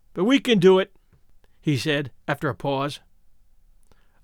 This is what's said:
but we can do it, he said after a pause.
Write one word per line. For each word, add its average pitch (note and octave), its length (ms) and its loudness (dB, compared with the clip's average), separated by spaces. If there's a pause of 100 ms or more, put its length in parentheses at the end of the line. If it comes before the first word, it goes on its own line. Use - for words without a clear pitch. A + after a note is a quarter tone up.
(140)
but E3+ 120 -4
we C4 140 2
can A#3 200 0
do F#3 200 6
it, F#3+ 140 -4 (680)
he D3+ 160 -2
said C#3+ 340 -4 (160)
after D3 220 -4
a B2 60 -4
pause. C#3 440 -6 (1200)